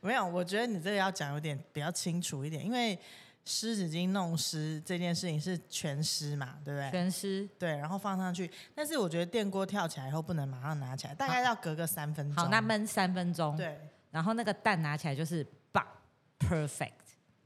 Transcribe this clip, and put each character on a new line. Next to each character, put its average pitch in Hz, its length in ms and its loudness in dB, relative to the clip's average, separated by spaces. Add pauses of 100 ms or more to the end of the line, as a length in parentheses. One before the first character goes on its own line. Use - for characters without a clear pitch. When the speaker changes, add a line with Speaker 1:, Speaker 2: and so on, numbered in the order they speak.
Speaker 1:
没 208 140 0
有， 220 120 4
我 175 160 0
觉 185 160 0
得 240 80 2
你 208 140 0
这 185 120 -2
个 208 40 2
要 190 140 4
讲 147 240 -2
有 147 40 -2
点 151 180 -2 (180)
比 - 40 -2
较 151 120 0
清 175 320 0
楚 139 200 -4
一 147 60 -4
点， 156 160 -4
因 208 80 -2
为 233 260 2 (460)
湿 226 320 -2
纸 180 140 0
巾 180 220 2
弄 180 220 0
湿 156 460 -2
这 175 160 -4
件 170 180 2
事 175 140 -2
情 151 100 0
是 175 300 -2
全 147 340 -2
湿 147 320 -2
嘛， 135 300 -4
对 143 80 -6
不 143 80 -2
对？ 135 100 -2
Speaker 2:
全 180 200 2
湿。 196 360 -2 (120)
Speaker 1:
对， 160 180 0
然 143 100 -4
后 190 120 -2
放 196 180 -2
上 185 160 0
去， 170 180 -4 (240)
但 302 120 -2
是 311 100 -2
我 214 100 4
觉 165 120 0
得 175 80 2
电 202 240 0
锅 190 160 0
跳 196 200 0
起 156 140 -4
来 135 80 -4
以 - 20 -2
后 156 120 0
不 170 100 -2
能 143 160 0
马 127 140 -6
上 151 180 -2
拿 131 160 -4
起 135 100 -8
来， 139 80 -8
大 269 140 0
概 247 140 4
要 247 140 6
隔 165 180 -2
个 165 120 0
三 151 280 -2
分 151 200 -2
钟。 170 80 4
Speaker 2:
好， 170 60 4
那 214 140 6
焖 214 240 2
三 190 260 2
分 180 220 2
钟。 151 240 2
Speaker 1:
对。 156 200 -4 (320)
Speaker 2:
然 165 140 0
后 214 80 4
那 233 100 0
个 208 120 2
蛋 196 260 4
拿 151 160 2
起 147 100 -4
来 143 80 0
就 139 80 -2
是 156 240 -2 (240)
棒， - 160 2 (520)
perfect。 151 540 0 (540)